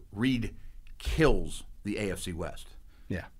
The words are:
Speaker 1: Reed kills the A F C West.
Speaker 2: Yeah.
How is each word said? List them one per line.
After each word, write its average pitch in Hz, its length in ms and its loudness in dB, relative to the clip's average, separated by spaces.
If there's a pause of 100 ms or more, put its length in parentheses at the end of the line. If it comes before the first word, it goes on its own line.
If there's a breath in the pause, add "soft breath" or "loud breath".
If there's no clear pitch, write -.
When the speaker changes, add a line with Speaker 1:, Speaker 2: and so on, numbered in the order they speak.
(120)
Speaker 1:
Reed 117 420 2 (440 soft breath)
kills 104 680 4 (200)
the 104 140 -2
A 104 140 0
F 85 80 -4
C 92 120 -4
West. 82 360 -6 (400)
Speaker 2:
Yeah. 92 160 -2 (160)